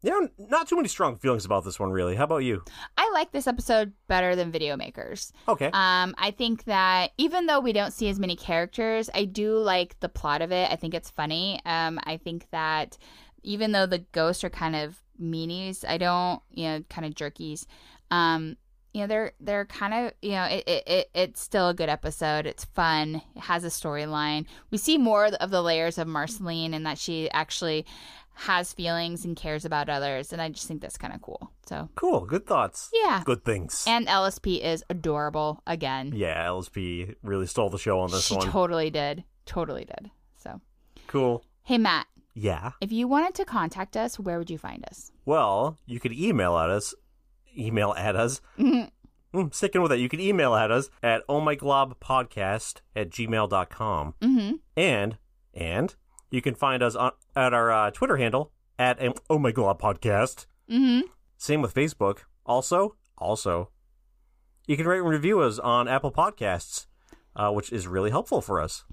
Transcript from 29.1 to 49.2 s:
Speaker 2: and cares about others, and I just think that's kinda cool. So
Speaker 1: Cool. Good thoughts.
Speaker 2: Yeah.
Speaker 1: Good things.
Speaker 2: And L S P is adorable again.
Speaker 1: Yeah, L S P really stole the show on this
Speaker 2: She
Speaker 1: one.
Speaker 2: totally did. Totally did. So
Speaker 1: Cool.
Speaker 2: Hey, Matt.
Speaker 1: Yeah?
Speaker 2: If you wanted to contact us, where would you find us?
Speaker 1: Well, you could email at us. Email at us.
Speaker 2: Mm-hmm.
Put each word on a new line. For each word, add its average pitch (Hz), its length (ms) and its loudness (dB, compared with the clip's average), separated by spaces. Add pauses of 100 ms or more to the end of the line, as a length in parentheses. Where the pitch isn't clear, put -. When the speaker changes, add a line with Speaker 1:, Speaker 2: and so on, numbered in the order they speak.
Speaker 2:
and 170 140 -6
cares 151 260 -6
about 151 240 -2
others, 139 460 -4
and 165 80 -6
I 160 80 -4
just - 180 -12
think 156 140 -8
that's - 160 -12
kinda - 240 -10
cool. - 300 -14 (140)
So - 300 -10
Speaker 1:
Cool. 285 300 0
Good 156 200 -4
thoughts. 123 480 0
Speaker 2:
Yeah. 370 320 2
Speaker 1:
Good - 200 -2
things. 98 420 -2
Speaker 2:
And 233 220 2
L 190 160 4
S 190 140 -2
P 180 220 -2
is 160 280 -2
adorable 151 760 -2
again. 139 480 -4
Speaker 1:
Yeah, 85 320 -2
L 90 140 -2
S 90 80 -8
P 90 560 -6
really 98 240 -2
stole 104 220 0
the 95 80 -4
show 98 240 2
on 90 100 0
this 92 140 0
Speaker 2:
She 104 100 0
Speaker 1:
one. 95 120 2
Speaker 2:
totally 170 420 2
did. 147 340 -4 (220)
Totally 156 400 -6
did. - 260 -14 (260)
So - 220 -16 (480)
Speaker 1:
Cool. 123 380 2 (180)
Speaker 2:
Hey, 247 140 2
Matt. 190 300 2 (260)
Speaker 1:
Yeah? 104 380 -4 (100)
Speaker 2:
If 202 100 -6
you 233 160 0
wanted 311 280 2
to 392 100 -2
contact 190 500 -4
us, 226 240 -4
where 185 180 -4
would 170 120 -6
you 165 80 -8
find - 340 -14
us? - 220 -20 (100)
Speaker 1:
Well, 135 600 2
you 120 160 -10
could - 100 -2
email 120 460 2
at 82 120 2
us. 101 240 -2 (640)
Email 107 400 0
at 95 200 0
us. 120 240 0 (180)
Speaker 2:
Mm-hmm. - 800 -2